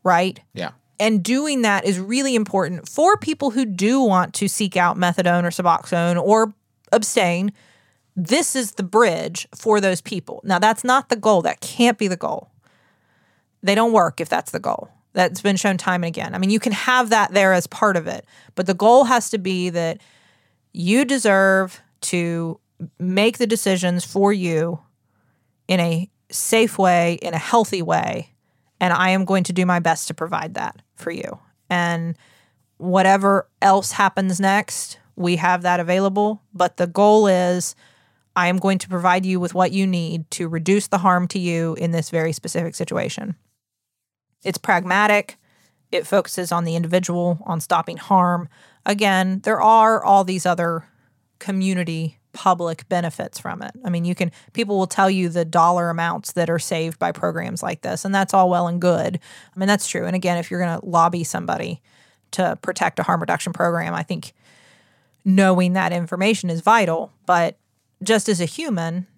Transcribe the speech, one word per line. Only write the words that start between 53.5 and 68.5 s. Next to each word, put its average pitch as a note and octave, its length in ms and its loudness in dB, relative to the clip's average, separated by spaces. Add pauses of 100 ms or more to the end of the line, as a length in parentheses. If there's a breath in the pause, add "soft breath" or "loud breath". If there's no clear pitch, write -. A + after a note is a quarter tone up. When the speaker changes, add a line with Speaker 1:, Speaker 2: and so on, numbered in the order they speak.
Speaker 1:
it. - 100 -14 (120)
I F#3+ 60 -6
mean, E3+ 140 -2
you F3 100 -2
can, E3+ 160 -4 (220 soft breath)
people G#3 260 -2
will F#3 80 0
tell F#3+ 240 2
you F#3 180 0
the E3+ 160 -2
dollar E3+ 460 2
amounts E3+ 440 -6
that E3+ 140 0
are E3 120 -2
saved E3 360 -6
by E3+ 140 -2
programs E3+ 540 -6
like - 160 -8
this, - 240 -8
and G3 100 -4
that's G3 180 0
all F#3 160 6
well F3 200 0
and F3 120 -4
good. F3 380 0 (360 loud breath)
I - 40 -12
mean, F#3+ 80 -2
that's G3+ 220 0
true. F3 180 -6
And F3+ 80 -4
again, F3 240 -2
if E3+ 100 -8
you're F3+ 120 -6
gonna E3+ 240 -2
lobby E3+ 400 2
somebody - 580 -6 (480 soft breath)
to F3+ 320 -2
protect F3+ 380 -2
a - 20 -2
harm F3 180 0
reduction E3+ 320 -4
program, E3+ 400 -2
I E3 120 -6
think - 300 -10 (920 soft breath)
knowing F#3 480 4
that F3 200 0
information F3+ 560 -2
is E3 120 -4
vital. F3 520 2 (140)
But F3 320 2 (460)
just A3 240 2
as F3+ 120 0
a F3 40 0
human F3+ 720 -6